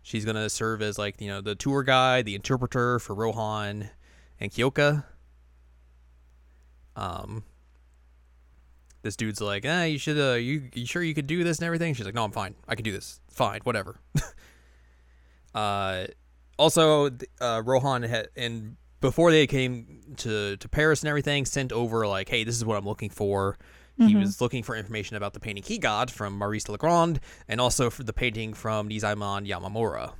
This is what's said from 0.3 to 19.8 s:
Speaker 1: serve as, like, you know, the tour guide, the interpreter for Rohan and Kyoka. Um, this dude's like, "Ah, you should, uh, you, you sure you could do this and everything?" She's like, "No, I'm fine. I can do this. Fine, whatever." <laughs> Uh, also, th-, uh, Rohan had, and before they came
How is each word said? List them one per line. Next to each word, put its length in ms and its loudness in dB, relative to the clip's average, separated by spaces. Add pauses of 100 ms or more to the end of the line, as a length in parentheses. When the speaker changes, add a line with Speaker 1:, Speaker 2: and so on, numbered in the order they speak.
Speaker 1:
serve 320 -2
as, 160 -4
like, 220 -6
you 80 -8
know, 120 -8
the 140 -6
tour 300 -2
guide, 400 6
the 100 -4
interpreter 640 0
for 160 -6
Rohan 720 -2 (520)
and 100 -6
Kyoka. 540 2 (1900)
Um, 480 -8 (1600)
this 120 -4
dude's 260 -4
like, 240 -2
"Ah, 200 0
you 120 0
should, 220 -2
uh, 160 4
you, 400 -2
you 120 -6
sure 180 -2
you 100 -2
could 140 -4
do 160 0
this 160 0
and 60 -2
everything?" 280 0
She's 100 -6
like, 120 -6
"No, 80 0
I'm 80 -4
fine. 240 -6 (100)
I 80 -4
can 80 -6
do 80 -2
this. 300 -10 (100)
Fine, 320 -2
whatever." 380 -4 (160)
<laughs> 1400 -12
Uh, 520 -2 (520)
also, 520 6
th-, 200 -12 (100)
uh, 240 0
Rohan 380 2
had, 340 -4
and 400 -6 (240)
before 300 6
they 160 8
came 540 -2 (160)